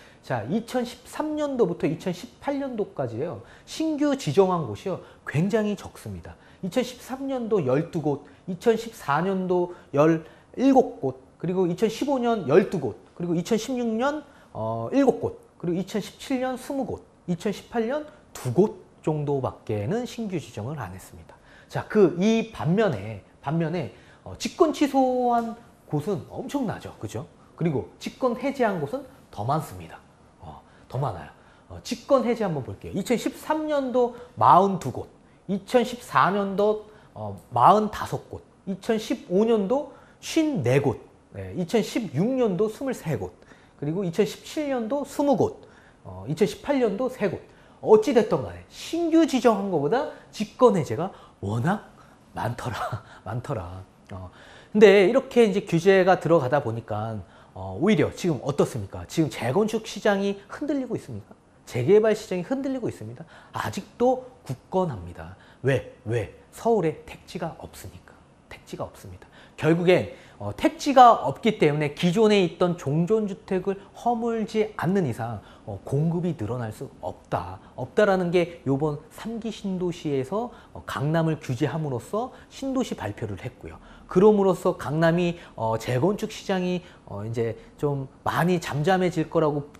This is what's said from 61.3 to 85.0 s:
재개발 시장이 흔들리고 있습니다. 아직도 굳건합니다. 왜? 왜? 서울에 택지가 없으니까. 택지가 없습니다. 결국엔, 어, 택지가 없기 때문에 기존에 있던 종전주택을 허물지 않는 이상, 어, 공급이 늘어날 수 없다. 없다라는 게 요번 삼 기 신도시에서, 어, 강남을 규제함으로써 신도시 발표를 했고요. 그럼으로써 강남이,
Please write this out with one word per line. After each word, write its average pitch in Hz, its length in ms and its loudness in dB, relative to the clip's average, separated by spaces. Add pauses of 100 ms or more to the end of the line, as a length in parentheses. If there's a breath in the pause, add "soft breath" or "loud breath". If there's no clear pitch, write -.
재개발 208 500 4
시장이 180 260 -6
흔들리고 262 460 -4
있습니다. 117 360 -12 (280 loud breath)
아직도 - 760 -2 (180)
굳건합니다. 95 920 -6 (260 loud breath)
왜? 127 320 0 (100)
왜? 107 300 -4 (180)
서울에 196 520 0
택지가 - 540 -12
없으니까. - 560 -18 (340)
택지가 - 360 -12
없습니다. - 420 -18 (300 loud breath)
결국엔, 165 540 4 (280 loud breath)
어, 104 160 -8
택지가 254 600 6
없기 202 440 -2
때문에 147 360 2
기존에 202 500 4
있던 170 320 0
종전주택을 190 1040 -2 (240 loud breath)
허물지 226 720 -2
않는 180 300 0
이상, 113 340 -6 (240 loud breath)
어, 101 180 -10
공급이 165 540 -2
늘어날 110 360 -6
수 - 180 -14 (100)
없다. 92 580 -8 (160 loud breath)
없다라는 185 560 0
게 170 360 0
요번 147 340 -2 (100)
삼 226 300 -10
기 226 100 -6
신도시에서, 180 1000 -4 (240 loud breath)
어, 87 100 -14
강남을 156 560 0
규제함으로써 151 920 -4 (180 loud breath)
신도시 262 460 -4
발표를 101 440 -8
했고요. - 380 -14 (300 loud breath)
그럼으로써 190 680 4
강남이, 165 640 2 (180 loud breath)